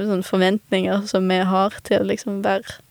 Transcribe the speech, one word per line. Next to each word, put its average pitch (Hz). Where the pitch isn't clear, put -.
sånn 196
forventninger 190
som 190
vi 185
har 190
til -
å 196
liksom 202
være 196